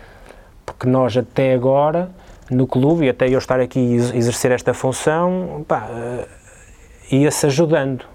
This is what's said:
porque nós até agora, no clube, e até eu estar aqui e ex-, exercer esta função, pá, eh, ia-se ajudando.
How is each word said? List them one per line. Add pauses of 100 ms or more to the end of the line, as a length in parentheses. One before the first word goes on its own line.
(680)
porque
nós
até
agora, (400)
no
clube,
e
até
eu
estar
aqui
e
ex-,
exercer
esta
função,
pá,
eh, (840)
ia-se
ajudando. (100)